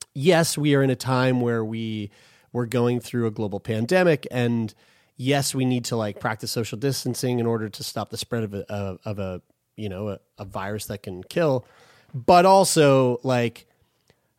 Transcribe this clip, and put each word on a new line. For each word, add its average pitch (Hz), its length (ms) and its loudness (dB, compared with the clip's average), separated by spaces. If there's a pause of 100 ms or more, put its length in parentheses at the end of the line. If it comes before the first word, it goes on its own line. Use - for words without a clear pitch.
(140)
yes, 160 440 2
we 147 180 2
are 139 80 4
in 135 60 2
a 127 60 2
time 127 460 0
where 117 220 -2
we, 110 480 -6 (400)
we're 120 140 -2
going 120 340 0
through 117 280 -2
a 110 40 -2
global 104 280 -6
pandemic, 147 680 2
and 117 440 -2 (420)
yes, 135 400 -2
we 131 80 -2
need 127 220 -2
to, 120 100 -4
like, 107 240 -4
practice 110 320 -6
social 113 260 -6
distancing 127 600 -4
in 117 60 0
order 113 240 -2
to - 140 -14
stop - 260 -8
the 110 80 -12
spread 117 260 -6
of 101 100 -8
a, 98 180 -8
of, 98 340 -6
of 104 140 -8
a, 92 220 -6 (360)
you 107 100 -8
know, 98 220 -8
a, 98 100 -8 (180)
a 107 60 -14
virus 101 440 -8
that 104 160 -10
can 92 200 -12
kill. 147 420 -2 (480)
But 175 320 6
also, 143 760 6
like, 120 440 -2 (720)